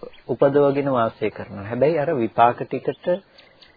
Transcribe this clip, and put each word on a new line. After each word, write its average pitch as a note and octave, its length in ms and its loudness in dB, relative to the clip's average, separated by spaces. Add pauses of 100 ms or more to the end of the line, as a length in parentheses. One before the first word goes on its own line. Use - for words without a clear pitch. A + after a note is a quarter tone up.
(260)
උපදවගෙන C#3 640 2
වාසය A2+ 400 -2
කරනවා. - 360 -12
හැබැයි C3 340 0
අර C#3+ 140 -2
විපාක A#2 460 2
ටිකට C3+ 480 -6 (680)